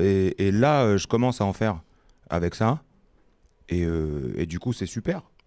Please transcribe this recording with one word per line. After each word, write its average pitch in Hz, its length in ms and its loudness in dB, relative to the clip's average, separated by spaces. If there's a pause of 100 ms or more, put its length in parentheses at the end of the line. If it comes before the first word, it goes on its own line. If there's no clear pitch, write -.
Et, 95 480 2
et - 20 2
là, 135 320 4
euh, 104 160 4
je - 80 -4
commence 123 340 0
à 107 40 2
en 98 80 0
faire 101 280 -2 (480)
avec 85 280 -2
ça. 120 260 0 (840)
Et, 87 160 0
euh, 76 520 -2
et 87 100 -2
du 82 120 -8
coup, 123 140 -4
c'est 98 140 -6
super. 170 360 -6 (240)